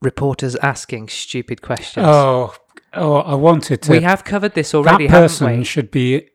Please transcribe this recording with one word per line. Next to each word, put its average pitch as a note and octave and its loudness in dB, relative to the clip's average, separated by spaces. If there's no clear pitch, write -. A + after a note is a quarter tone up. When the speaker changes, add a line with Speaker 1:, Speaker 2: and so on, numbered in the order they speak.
Speaker 1:
reporters C3 -6
asking A#2+ -8
stupid - -12
questions? - -6
Speaker 2:
Oh, C3+ 2
oh, D3+ -2
I D3+ -4
wanted D3 2
to. D3 2
Speaker 1:
We D#3+ 4
have F#3 0
covered G3+ -4
this D#3 -4
already, D3+ 4
Speaker 2:
That C3+ 2
Speaker 1:
haven't E3+ 8
Speaker 2:
person B2+ -2
Speaker 1:
we? B2 -2
Speaker 2:
should B2 -6
be B2+ -2